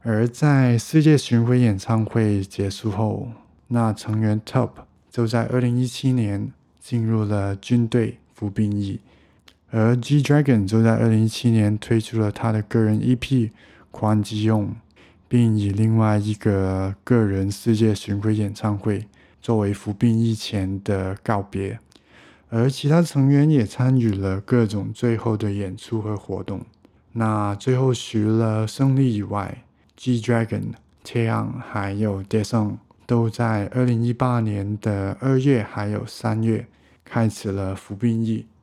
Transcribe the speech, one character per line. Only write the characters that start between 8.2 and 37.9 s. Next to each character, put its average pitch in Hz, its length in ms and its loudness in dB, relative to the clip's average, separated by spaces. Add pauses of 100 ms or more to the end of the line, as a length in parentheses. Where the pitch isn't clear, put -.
服 104 160 -6
兵 104 280 -2
役， 101 220 -4 (720)
而 113 240 2
G 139 260 2
Dragon 131 460 4
就 110 160 2
在 113 140 4
二 117 100 2
零 110 160 4
一 110 60 2
七 120 200 -2
年 107 280 2
推 113 240 0
出 113 180 -6
了 104 100 0
他 113 220 -4
的 107 100 0
个 113 200 0
人 107 200 2
E 123 140 2
P 123 360 -2 (380)
宽 107 320 0
基 107 220 -4
用， 107 320 0 (520)
并 113 300 4
以 101 140 0
另 110 260 2
外 107 220 4
一 104 160 -2
个 95 580 -2 (100)
个 120 200 4
人 98 260 0
世 113 260 0
界 107 200 2
巡 101 260 -6
回 110 140 0
演 101 180 -2
唱 104 240 -4
会 104 300 -4 (340)
作 117 160 0
为 101 160 0
服 104 180 -8
兵 113 240 2
役 113 200 2
前 98 480 -4
的 95 400 -4
告 104 180 -2
别。 98 380 -8 (680)
而 117 200 0
其 135 180 -4
他 165 140 4
成 139 260 2
员 143 220 4
也 131 160 4
参 127 340 0
与 113 120 2
了 95 280 -2
各 117 280 2
种 101 260 -6
最 113 240 -2
后 110 180 -2
的 107 160 -4
演 98 240 -6
出 113 240 -8
和 104 160 -6
活 95 280 -8
动。 95 180 -10 (520)
那 107 420 -2
最 127 200 -2
后 131 160 2
除 - 280 -4
了 110 480 2
胜 135 280 0
利 131 200 2
以 104 80 -2
外， 101 400 -6 (340)
G 120 240 -2
Dragon、 110 520 -2 (300)
Taeyang 113 560 -2
还 101 340 -6
有 101 300 -2
Daesung 104 540 -2 (300)
都 117 220 2
在 110 440 -2
二 127 100 0
零 117 200 2
一 120 100 0
八 123 260 0
年 104 400 -2
的 98 400 -2
二 135 200 2
月 131 240 2
还 104 240 -6
有 104 180 -4
三 110 380 -4
月 113 240 0 (360)
开 113 240 0
始 101 240 -4
了 95 240 -4
服 - 200 -14